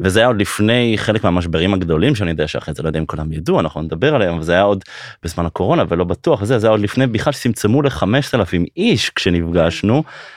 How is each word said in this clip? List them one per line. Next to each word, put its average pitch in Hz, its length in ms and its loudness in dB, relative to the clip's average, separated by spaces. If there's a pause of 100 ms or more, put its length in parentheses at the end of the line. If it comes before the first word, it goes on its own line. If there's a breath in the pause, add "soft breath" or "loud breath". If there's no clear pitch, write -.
וזה 98 160 4
היה 117 80 6
עוד 110 140 2
לפני 113 560 2
חלק 107 260 -2
מהמשברים 87 500 2
הגדולים, 92 420 2
שאני 98 140 -2
יודע 78 180 -2
שאחרי - 260 -6
זה, 71 100 -8
לא 80 40 -2
יודע 80 120 -2
אם 78 60 -4
כולם 78 280 -6
ידעו, 117 260 -2
אנחנו 80 220 -2
נדבר 85 340 0
עליהם, 92 180 2
אבל 80 100 -4
זה 85 100 0
היה 92 80 6
עוד 101 220 2 (400 loud breath)
בזמן 85 220 -4
הקורונה, 107 440 0
ולא 87 140 0
בטוח, 92 380 -2
וזה, 110 180 0
זה 110 80 2
היה 110 40 6
עוד 107 80 4
לפני 127 280 0
בכלל 117 260 -2
שצמצמו 117 480 0
לחמש 131 540 0
אלפים 90 300 0 (120)
איש 190 320 0
כשנפגשנו, 85 960 0 (340 loud breath)